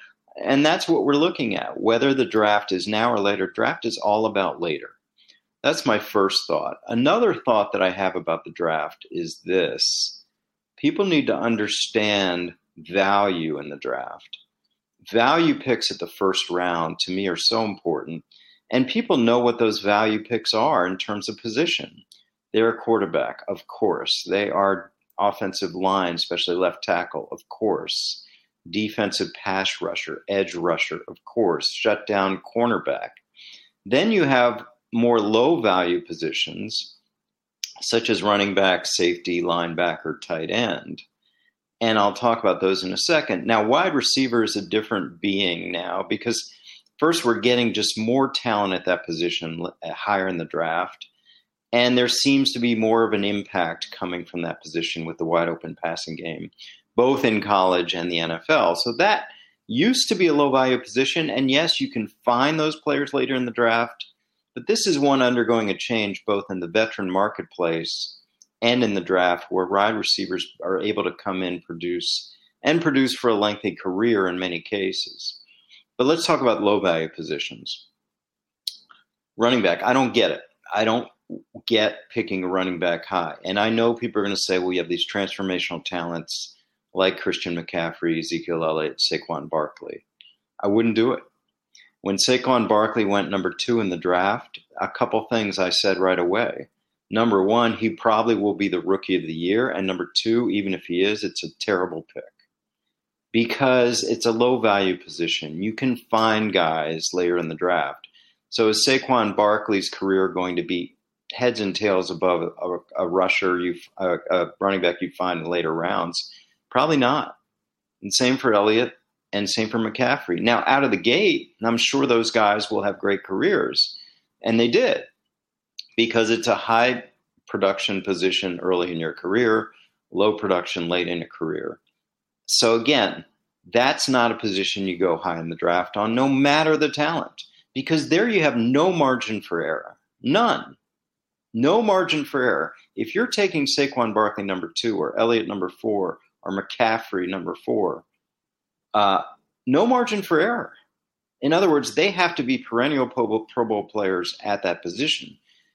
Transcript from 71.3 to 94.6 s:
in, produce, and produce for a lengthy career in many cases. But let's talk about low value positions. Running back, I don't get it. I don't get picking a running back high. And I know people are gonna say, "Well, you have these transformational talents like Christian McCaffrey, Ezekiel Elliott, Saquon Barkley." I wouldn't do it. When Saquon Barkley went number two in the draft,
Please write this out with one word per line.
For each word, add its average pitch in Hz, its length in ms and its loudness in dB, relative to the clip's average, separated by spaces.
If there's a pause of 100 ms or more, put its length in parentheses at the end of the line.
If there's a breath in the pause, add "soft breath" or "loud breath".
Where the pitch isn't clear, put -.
in, 90 200 -6
produce, 85 680 -6 (320 loud breath)
and 165 200 2
produce 135 320 2
for 123 160 0
a 110 40 4
lengthy 104 400 -2
career 98 520 0
in 90 120 -2
many 90 220 -4
cases. - 800 -6 (580 soft breath)
But 127 100 4
let's 165 180 4
talk 151 160 2
about 113 220 2
low 101 180 4
value 82 300 0
positions. - 800 -10 (1500 soft breath)
Running 120 240 2
back, 87 220 2
I 117 100 2
don't 127 220 2
get 101 160 4
it. - 100 -4 (340)
I 107 100 2
don't 113 220 0 (600)
get 107 320 2 (120)
picking 95 320 -4
a 90 60 -4
running 92 300 -2
back 85 260 -2
high. 82 400 -4
And 95 160 -2
I 107 80 2
know 117 240 2
people 117 280 -4
are 101 40 -2
gonna 101 120 -2
say, 92 220 0
"Well, 90 140 -2
you 90 80 0
have 82 80 -6
these 87 180 -2
transformational 92 800 -4
talents 85 720 -8 (380 soft breath)
like 95 260 2
Christian 90 340 -4
McCaffrey, 85 640 -4
Ezekiel 82 460 -4
Elliott, 78 340 -2
Saquon 76 520 -4
Barkley." - 560 -6 (520 soft breath)
I 101 100 -4
wouldn't 113 260 2
do 117 180 2
it. - 100 -6 (800 soft breath)
When 98 160 -2
Saquon 127 500 2
Barkley 110 380 2
went 98 260 0
number 92 220 -2
two 117 280 -2
in 101 100 -2
the 87 80 -4
draft, 92 600 0 (220)